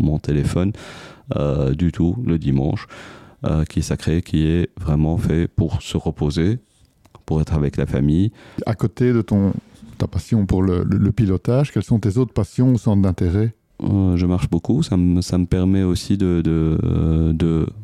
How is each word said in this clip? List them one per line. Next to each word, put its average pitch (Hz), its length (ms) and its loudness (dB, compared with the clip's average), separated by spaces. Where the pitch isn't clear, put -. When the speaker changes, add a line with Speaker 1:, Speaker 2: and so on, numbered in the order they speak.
Speaker 1:
mon 76 180 0
téléphone, 76 540 -2
euh, 71 380 0
du 82 180 0
tout 87 320 0
le 82 140 0
dimanche, 67 480 0
euh, 78 200 0
qui - 160 -4
est - 20 2
sacré, 78 400 -2
qui 78 240 0
est 85 240 0
vraiment 78 360 0
fait 82 300 0
pour - 340 -2
se - 160 -6
reposer, 82 600 -2
pour 78 160 0
être 76 140 -2
avec 71 220 0
la 71 100 -2
famille. 78 460 2
Speaker 2:
À 113 80 -2
côté 123 380 0
de 113 100 2
ton, 98 300 2
ta 104 100 -2
passion 101 380 -2
pour 92 180 2
le, 92 220 2
le, 98 140 0
le 101 140 2
pilotage, 117 600 0
quelles 104 120 -2
sont 117 140 0
tes 101 200 0
autres 131 160 0
passions 127 380 2
ou 117 60 2
centres 101 220 2
d'intérêt ? 98 540 0
Speaker 1:
Euh, 95 340 2
je 90 100 2
marche 90 240 0
beaucoup, 113 320 0
ça 92 140 -2
me, 90 240 4
ça 90 180 -2
me 90 80 0
permet 95 360 2
aussi 90 360 0
de, 87 260 2
de, 80 400 2
euh, 80 480 2
de 82 340 0